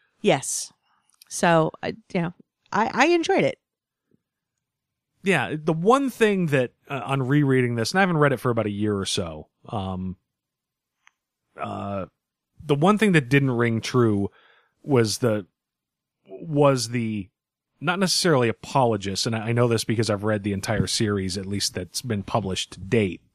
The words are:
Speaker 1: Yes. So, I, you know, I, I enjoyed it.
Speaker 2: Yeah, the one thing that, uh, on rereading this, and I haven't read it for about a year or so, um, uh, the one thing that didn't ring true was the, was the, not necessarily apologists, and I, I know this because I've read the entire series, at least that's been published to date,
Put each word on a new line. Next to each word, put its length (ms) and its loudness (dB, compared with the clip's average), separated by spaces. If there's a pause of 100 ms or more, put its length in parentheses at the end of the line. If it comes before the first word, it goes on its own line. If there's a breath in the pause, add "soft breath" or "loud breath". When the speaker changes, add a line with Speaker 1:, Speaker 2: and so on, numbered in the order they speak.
(200)
Speaker 1:
Yes. 500 -2 (600)
So, 400 2 (120)
I, 140 -6 (160)
you 100 -2
know, 120 -6 (380)
I, 200 0
I 140 2
enjoyed 380 2
it. 140 -2 (1600)
Speaker 2:
Yeah, 380 0
the 120 -2
one 360 2
thing 380 2
that, 240 0 (180)
uh, 160 -6
on 220 -2
rereading 480 2
this, 160 -2
and 80 0
I 40 4
haven't 160 2
read 140 4
it 60 -2
for 120 -2
about 160 0
a 40 -4
year 260 -2
or 100 -4
so, 420 -8 (200)
um, 460 -8 (1500)
uh, 460 -8 (580)
the 120 2
one 200 4
thing 140 2
that 180 2
didn't 220 4
ring 300 2
true 500 2 (540 soft breath)
was 340 2
the, 280 -2 (800)
was 640 0
the, 380 -4 (520)
not 180 -2
necessarily 500 2
apologists, 800 0
and 80 -2
I, 140 -6
I 40 0
know 140 4
this 160 0
because 280 -2
I've 120 -2
read 220 -2
the 80 0
entire 340 -2
series, 500 -2
at 100 -8
least 280 -6
that's 280 -10
been 200 -4
published 520 -4
to 60 -18
date, 400 0 (140)